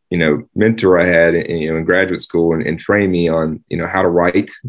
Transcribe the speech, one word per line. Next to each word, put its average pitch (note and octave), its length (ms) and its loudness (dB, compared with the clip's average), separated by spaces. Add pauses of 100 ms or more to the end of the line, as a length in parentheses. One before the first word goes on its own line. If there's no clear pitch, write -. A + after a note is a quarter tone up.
(100)
you F2 80 -2
know, D#2 360 0
mentor G2+ 460 2
I F2+ 60 2
had E2+ 280 4
in, E2+ 240 -2
you D#2 140 -4
know, D#2+ 60 -2
in D#2+ 60 -4
graduate F#2 380 0
school E2 320 0
and, D#2+ 80 -4
and D#2+ 160 -4
trained G2+ 320 0
me F2 180 0
on, D#2+ 400 -2
you - 80 -6
know, E2+ 120 -6
how F#2+ 140 -2
to F#2 60 2
write F2 440 0 (160)